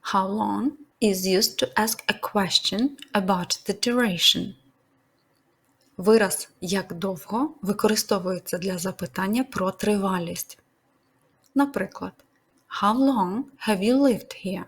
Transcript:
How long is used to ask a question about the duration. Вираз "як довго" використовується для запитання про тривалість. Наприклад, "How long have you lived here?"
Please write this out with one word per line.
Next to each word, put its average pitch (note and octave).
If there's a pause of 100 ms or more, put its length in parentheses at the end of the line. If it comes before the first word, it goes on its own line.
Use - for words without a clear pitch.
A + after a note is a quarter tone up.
(140)
How F#3+
long G#3 (320)
is G#3
used F#3+
to -
ask G#3+
a - (140)
question G3+ (240)
about F#3
the -
duration. A#3+ (1400)
Вираз G#3 (120)
"як F#3
довго" G3
використовується G3
для F#3
запитання F#3+
про F#3+
тривалість. F#3+ (960)
Наприклад, F#3+ (680)
"How G#3
long B3 (240)
have G#3
you A#3+
lived -
here?" F#3